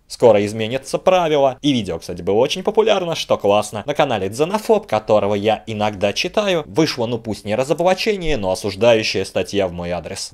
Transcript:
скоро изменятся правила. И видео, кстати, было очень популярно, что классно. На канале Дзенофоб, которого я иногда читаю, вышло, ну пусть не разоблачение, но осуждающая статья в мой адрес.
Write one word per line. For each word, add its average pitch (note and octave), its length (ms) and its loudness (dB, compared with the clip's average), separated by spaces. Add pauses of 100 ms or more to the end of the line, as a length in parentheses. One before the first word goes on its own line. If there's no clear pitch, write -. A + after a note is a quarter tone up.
скоро G#2 360 4
изменятся A2+ 540 -4
правила. D3+ 640 2
И C#3+ 120 2
видео, F#2+ 260 -2
кстати, F2 240 -12
было G2 140 0
очень - 260 0
популярно, F#3+ 500 2
что - 240 -2
классно. G#2 480 0
На D3 80 -4
канале A#2 360 0
Дзенофоб, G3+ 580 0
которого G#2+ 480 2
я G#2 320 0
иногда G#2 440 -2
читаю, F#3 540 -2
вышло, A#2+ 400 0
ну A#2+ 140 -4
пусть A2+ 260 -8
не G#2 80 -4
разоблачение, E3 840 0
но G2 120 -2
осуждающая G#2 760 2
статья G2 420 -2
в F2 60 -6
мой F2 180 -6
адрес. - 420 -8